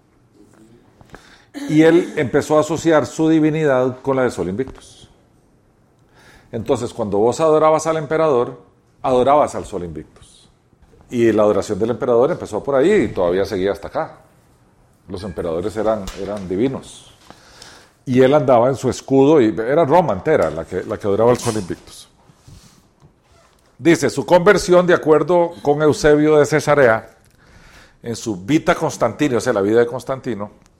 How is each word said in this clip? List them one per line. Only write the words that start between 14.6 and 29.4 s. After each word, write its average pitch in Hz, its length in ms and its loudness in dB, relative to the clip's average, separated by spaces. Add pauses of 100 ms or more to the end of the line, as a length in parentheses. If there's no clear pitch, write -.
Los 95 160 -12
emperadores 90 540 -8
eran, 107 280 -2 (140)
eran 98 280 -10
divinos. 110 680 -6 (920)
Y 127 160 2
él 131 120 4
andaba 131 340 2
en 135 80 -2
su 127 140 -4
escudo, 135 500 2
y 113 80 4
era 117 380 -2
Roma 151 280 2
entera 95 360 -2
la 80 160 -8
que, 92 180 -8
la 107 140 -8
que - 100 -10
adoraba 107 240 2
al 120 60 0
Sol 113 180 -6
Invictus. - 540 -12 (1700)
Dice, 143 320 2
su 135 160 -4
conversión, 175 640 4
de 175 80 4
acuerdo 156 560 2 (100)
con 143 200 0
Eusebio 151 560 4
de 143 80 4
Cesarea, 143 640 2 (920)
en 120 140 -10
su 98 280 -8
Vita 156 320 0
Constantini, 131 600 -2
o 107 60 0